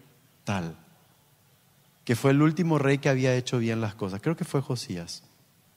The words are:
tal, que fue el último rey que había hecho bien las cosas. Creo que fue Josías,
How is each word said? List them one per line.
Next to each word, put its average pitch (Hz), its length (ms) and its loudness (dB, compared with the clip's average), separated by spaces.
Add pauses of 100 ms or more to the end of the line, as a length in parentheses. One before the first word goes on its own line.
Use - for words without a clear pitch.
(460)
tal, 87 320 -4 (1300)
que 120 100 2
fue 139 160 2
el 139 100 4
último 160 380 2
rey 139 180 2
que 147 120 0
había 131 260 2
hecho 123 240 -2
bien 113 220 0
las 107 120 -4
cosas. 98 280 -6
Creo 165 160 -2
que 165 80 -4
fue 139 160 -2
Josías, 92 640 -8 (540)